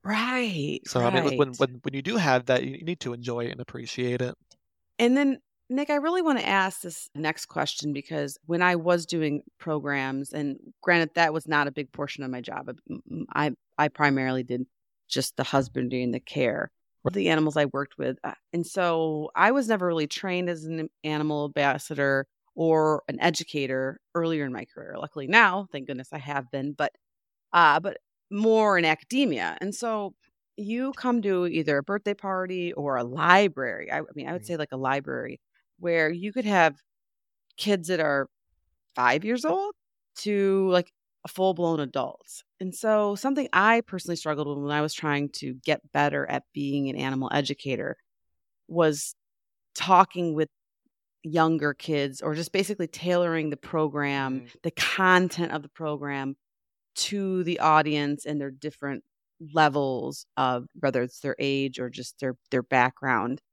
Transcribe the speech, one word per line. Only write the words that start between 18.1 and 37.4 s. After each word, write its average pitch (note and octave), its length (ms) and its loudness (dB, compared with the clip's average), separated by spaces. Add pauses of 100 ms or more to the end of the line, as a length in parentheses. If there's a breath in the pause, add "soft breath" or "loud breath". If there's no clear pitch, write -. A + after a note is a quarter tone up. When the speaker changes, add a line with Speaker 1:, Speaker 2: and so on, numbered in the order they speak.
Speaker 1:
Uh, - 100 -8 (200)
and E3+ 120 -2
so D#3+ 680 -2
I G3+ 160 6
was C4 160 2
never G3 180 2
really D#3+ 220 2
trained F3+ 420 -2
as D#3+ 160 -6
an D#3+ 240 -6 (140)
animal D3+ 420 0
ambassador C#3 800 0 (300)
or D#3 520 4
an - 120 -6
educator C#3 800 -2 (160)
earlier E3 300 0
in B2+ 80 -4
my A#2+ 120 -8
career. - 320 -14
Luckily C#3 300 -8
now, G3 440 4
thank C3+ 160 -8
goodness C3 260 -8
I D#3 40 -10
have C#3 340 -6
been, C#3+ 220 -4
but, - 200 -2 (600)
uh, D#3+ 280 8
but F#3+ 160 -6 (340)
more G#3+ 460 4
in E3+ 80 4
academia. D#3 760 0
And G3 140 -6
so G#3+ 400 -6 (420)
you A#3+ 360 -4
come B3 300 0
to F3+ 240 2
either D3+ 320 0
a E3 40 -4
birthday G3+ 300 -4
party F#3 600 -6
or C#3+ 240 -2
a B2 60 0
library. D3+ 880 2
I, - 80 -2
I D#3 40 -6 (120)
mean, C3+ 140 -8
I E3 40 -6
would G#2+ 100 -8
Speaker 2:
Mm-hmm. - 20 -20
Speaker 1:
say, E3+ 120 -6
like, D3+ 160 -6
a C3 40 -8
library C3 600 -4 (400)
where E3+ 320 2
you F#3 220 -6
could B3 120 -2
have E3+ 320 4 (800)